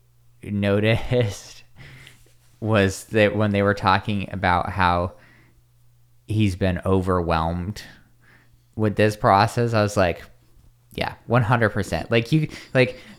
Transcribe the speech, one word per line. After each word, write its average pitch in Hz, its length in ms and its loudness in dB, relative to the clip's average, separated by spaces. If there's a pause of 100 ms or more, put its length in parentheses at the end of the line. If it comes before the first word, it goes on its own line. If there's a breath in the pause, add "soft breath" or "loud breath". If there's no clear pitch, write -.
(140)
<laughs> - 300 -20
noticed 104 1200 -2 (960 loud breath)
was 104 460 0
that 104 320 2
when 107 140 0
they 101 100 0
were 101 120 2
talking 101 600 -2
about 90 360 -2
how 87 440 0 (1120 soft breath)
he's 104 300 0
been 92 280 -2
overwhelmed 87 960 0 (920 soft breath)
with 107 220 -2
this 107 180 2
process, 113 580 2
I 107 80 2
was 104 140 0
like, 90 260 0 (720)
"Yeah, - 200 -6 (140)
one 117 160 2
hundred 117 260 2
percent." 85 420 -4
Like, 117 220 0
you, 156 160 0 (240 loud breath)
like, 127 260 0 (200 loud breath)